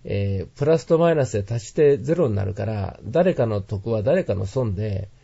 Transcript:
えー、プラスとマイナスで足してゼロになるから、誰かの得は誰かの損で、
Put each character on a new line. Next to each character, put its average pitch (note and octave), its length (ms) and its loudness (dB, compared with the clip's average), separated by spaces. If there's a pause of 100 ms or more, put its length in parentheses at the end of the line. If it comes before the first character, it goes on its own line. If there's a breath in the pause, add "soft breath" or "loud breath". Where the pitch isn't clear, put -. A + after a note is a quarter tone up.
え G2 420 -2
ー、 - 140 -18
プ C#3+ 60 -2
ラ D#3+ 120 4
ス - 80 -8
と D#3+ 140 4
マ E3+ 120 4
イ E3 40 2
ナ C#3 100 2
ス G#2 160 -2
で G#2+ 140 -6
足 - 140 -6
し - 20 -18
て D3 260 4
ゼ B2+ 160 -2
ロ E3+ 160 2
に G#2 60 0
な G2 100 -2
る G2 80 -4
か G#2 120 -4
ら、 G#2 380 -4
誰 E3 300 2
か B2 140 0
の G#2 140 -2
得 G2+ 300 -6
は A2 120 0
誰 E3+ 200 2
か G#2 120 -2
の F#2+ 100 -2
損 A2 300 -2
で、 G2 340 -4 (140 soft breath)